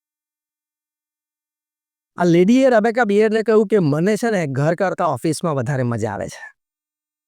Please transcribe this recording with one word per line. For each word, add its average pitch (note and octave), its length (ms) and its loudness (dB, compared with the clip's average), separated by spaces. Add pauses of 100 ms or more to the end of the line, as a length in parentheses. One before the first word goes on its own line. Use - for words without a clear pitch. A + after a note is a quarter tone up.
(2250)
આ F3 80 -2
લેડીએ G3 460 4
રેબેકા A#3 340 2
બિયર્ડને G#3+ 380 0
કહ્યું A3 240 2
કે, G#3+ 120 0
"મને E3+ 380 0
છે A#3 140 -2
ને F3+ 180 -2
ઘર C#3+ 260 -2
કરતાં F3 340 -2
ઓફિસમાં D#3 460 -4
વધારે C3 280 -4
મજા A2+ 300 -4
આવે G2 160 -8
છે." - 240 -18 (760)